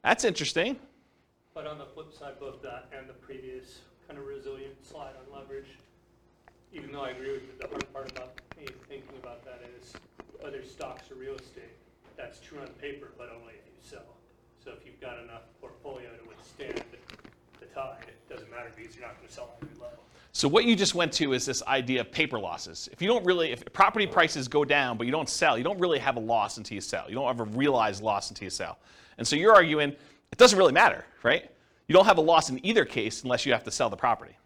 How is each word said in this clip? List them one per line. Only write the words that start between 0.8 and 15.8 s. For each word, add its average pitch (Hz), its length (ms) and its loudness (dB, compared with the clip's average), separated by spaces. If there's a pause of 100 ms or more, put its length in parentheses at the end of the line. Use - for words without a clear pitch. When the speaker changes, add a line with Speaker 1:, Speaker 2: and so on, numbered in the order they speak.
Speaker 2:
But 156 120 -14
on 151 140 -12
the 139 60 -16
flip 151 280 -20
side, 139 260 -20
both 135 220 -16
that 127 340 -16
and 131 120 -18
the 131 60 -20
previous 127 680 -18 (280)
kind 147 120 -18
of 139 80 -16
resilient 135 480 -14 (100)
slide 139 320 -16
on 135 220 -20
leverage, 135 300 -16 (1000)
even 147 200 -16
though 143 100 -12
I 127 100 -8
agree 131 200 -12
with 131 120 -8
you, - 60 -20 (100)
the - 80 -14
hard - 260 -12
part 135 180 -12
about 127 240 -16 (240)
me 143 80 -16 (200)
thinking 135 340 -20
about 120 240 -20
that 123 160 -20 (180)
is - 140 -20 (520)
other 139 180 -14
stocks 127 460 -16
or 135 60 -20
real 131 200 -14
estate, - 380 -20 (420)
that's 123 240 -18
true 147 200 -20
on 131 80 -16 (120)
paper, 143 380 -14
but 120 180 -18
only 117 180 -20
if - 120 -20
you - 160 -20
sell. - 240 -20 (580)
So 127 80 -18
if - 140 -20
you've 120 160 -20
got 120 220 -16
enough 117 180 -20 (180)
portfolio 127 500 -18